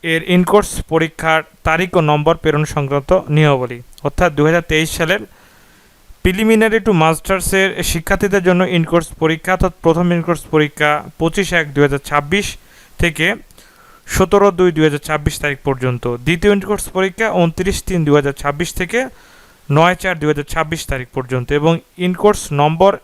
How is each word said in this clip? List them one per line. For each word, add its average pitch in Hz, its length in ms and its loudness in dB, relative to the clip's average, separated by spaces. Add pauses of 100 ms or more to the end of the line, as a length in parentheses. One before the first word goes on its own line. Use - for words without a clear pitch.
এর 165 200 -2 (120)
in 180 160 4
course 208 220 2 (200)
পরীক্ষার 160 480 0 (220)
তারিখ 170 340 -2
ও 175 40 4
নম্বর 151 420 2
প্রেরণ 151 220 0
সংক্রান্ত 143 460 -4 (180)
নিয়মাবলী। 139 500 2 (240)
অর্থাৎ 170 300 0
দুই 147 160 0
হাজার 165 200 0
তেইশ 160 300 0
সালের 175 240 -2 (1000)
preliminary 220 640 2
to 220 60 2
মাস্টার্সের 180 760 0 (140)
শিক্ষার্থীদের 190 640 -2
জন্য 180 160 4
in 175 260 0
course 170 200 0 (120)
পরীক্ষা, 160 300 0
অর্থাৎ 185 200 0 (100)
প্রথম 165 280 2
in 170 160 0
course 170 240 -4
পরীক্ষা 151 400 0 (280)
পঁচিশ 165 340 0
এক 165 220 0
দুই 143 120 2
হাজার 139 180 -2
ছাব্বিশ 147 420 -2 (520)
থেকে 165 280 0 (800)
সতেরো 202 440 2
দুই 180 220 2
দুই 156 120 2
হাজার 147 240 2
ছাব্বিশ 151 340 -2
তারিখ 143 220 -4
পর্যন্ত, 127 400 -2 (220)
দ্বিতীয় 175 300 2
in 196 120 -2
course 202 180 -4 (100)
পরীক্ষা 190 300 -2 (160)
ঊনত্রিশ 180 340 0 (100)
তিন 180 180 -2
দুই 147 160 4
হাজার 139 120 -2
ছাব্বিশ 143 380 -6 (100)
থেকে 185 180 -4 (720)
নয় 165 320 4
চার 185 180 -2
দুই 151 120 -2
হাজার 147 220 -4
ছাব্বিশ 160 260 -4 (100)
তারিখ 127 260 -6
পর্যন্ত, 127 360 -4
এবং 147 200 2 (340)
in 185 60 0 (100)
course 208 300 4
নম্বর 160 400 2 (120)